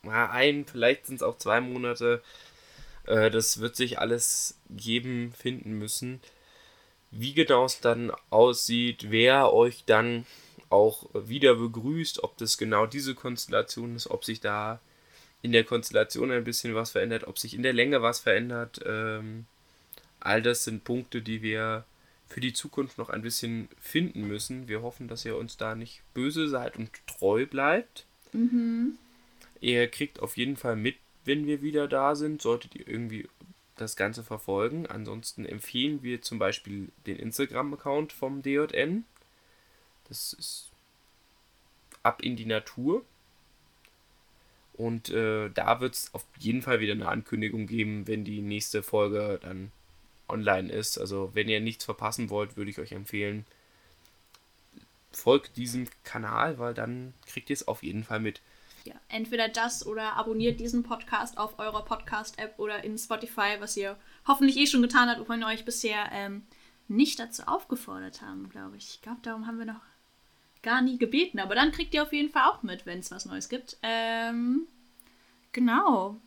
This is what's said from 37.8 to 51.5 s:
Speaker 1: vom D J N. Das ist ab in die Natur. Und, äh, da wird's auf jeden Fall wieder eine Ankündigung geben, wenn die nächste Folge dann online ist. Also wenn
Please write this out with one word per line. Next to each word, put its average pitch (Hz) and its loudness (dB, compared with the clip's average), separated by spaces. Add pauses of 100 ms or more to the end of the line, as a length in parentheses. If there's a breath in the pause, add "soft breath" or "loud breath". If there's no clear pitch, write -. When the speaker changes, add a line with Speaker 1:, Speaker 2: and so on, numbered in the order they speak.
Speaker 1:
vom 135 -6
D 139 0
J 151 0
N. 175 0 (1040 soft breath)
Das - -8
ist - -12 (1300)
ab - 0
in 120 -4
die 113 -10
Natur. 123 -2 (1700 soft breath)
Und, 117 -6
äh, 107 0
da 113 2
wird's - -6
auf - -10 (140)
jeden 120 -2
Fall 123 2
wieder 104 0
eine 107 -2
Ankündigung 110 -4
geben, 107 -4
wenn 107 -4
die 104 -6
nächste 104 -4
Folge 104 0
dann 95 -12 (540)
online 98 0
ist. - -4
Also 98 -4
wenn 107 0